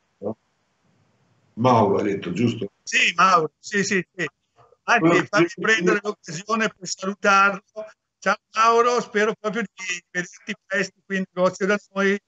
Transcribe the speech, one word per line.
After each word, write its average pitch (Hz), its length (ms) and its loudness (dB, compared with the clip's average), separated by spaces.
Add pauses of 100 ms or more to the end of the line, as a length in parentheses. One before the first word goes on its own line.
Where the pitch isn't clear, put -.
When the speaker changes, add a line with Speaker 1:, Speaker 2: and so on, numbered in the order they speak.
(180)
Speaker 1:
no? 104 180 -8 (1160)
Mauro, 110 440 2
hai 101 60 -2
detto, 92 280 -4
giusto? 113 380 -2 (120)
Speaker 2:
Sì, 233 320 0
Mauro, 175 440 2
sì, 202 240 -4
sì, 190 320 -4
sì. 175 120 -6 (580)
Anzi, 226 160 2
Speaker 1:
Quello 165 200 4
che - 60 -4
Speaker 2:
fammi 208 180 2
Speaker 1:
io - 180 -6
Speaker 2:
prendere 208 400 0
l'occasione 208 640 -6
per 180 200 -16
salutarlo. 196 760 0 (560)
Ciao 196 180 -2 (180)
Mauro, 233 460 2
spero 208 380 -2
proprio 214 240 -4
di 185 480 -10
vederti 180 440 -8 (100)
presto 190 400 -6
qui 196 120 -6
in 190 160 -2
negozio 180 340 0
da 208 120 0 (140)
noi 196 360 0